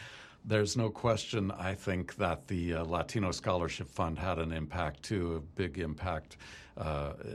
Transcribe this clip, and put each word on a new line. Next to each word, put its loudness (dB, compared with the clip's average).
there's 4
no 4
question, 2
I -2
think, 0
that 0
the, 0
uh, 0
Latino 2
Scholarship 0
Fund 0
had 0
an 0
impact, -2
too, 0
a -2
big -4
impact, -4
uh, -2